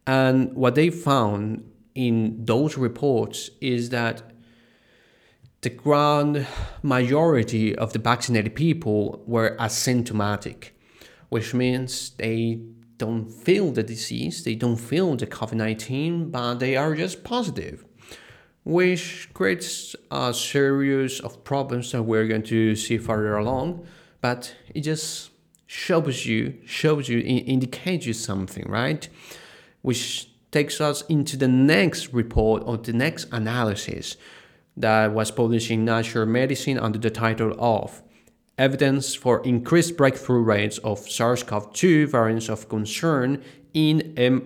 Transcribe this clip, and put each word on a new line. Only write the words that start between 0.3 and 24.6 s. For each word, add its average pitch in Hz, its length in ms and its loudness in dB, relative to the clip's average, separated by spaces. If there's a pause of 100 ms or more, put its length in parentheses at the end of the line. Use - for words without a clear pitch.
what 127 220 2
they 160 140 4
found 110 800 0 (260)
in 113 500 0
those 135 320 2
reports 120 720 0 (120)
is 120 280 -2
that 117 340 -2 (1400)
the 127 80 -2
grand 147 800 2 (340)
majority 127 920 2
of - 180 -4
the 117 60 -4
vaccinated 113 560 0
people 135 680 0
were 113 320 2
asymptomatic, 110 1120 -2 (580)
which 113 240 -2
means 127 640 -2
they 113 440 -2 (360)
don't 110 320 -4
feel 185 420 2
the 110 120 0
disease, 120 600 -6
they 113 120 -4
don't 117 220 0
feel 156 380 0
the 120 120 -4
covid - 260 -8
nineteen, 131 800 -2
but 123 240 -2
they 127 200 0
are 151 200 0
just 180 280 -6
positive, - 600 -6 (800)
which 180 720 0
creates - 600 -4 (140)
a 127 240 -2
series 139 880 0
of - 240 -12
problems 135 480 -4
that 123 100 -2
we're 110 260 2
going 110 140 0
to 110 340 2
see 110 220 -2
further 107 380 -2
along. 131 500 -2 (340)
But 123 360 -4 (180)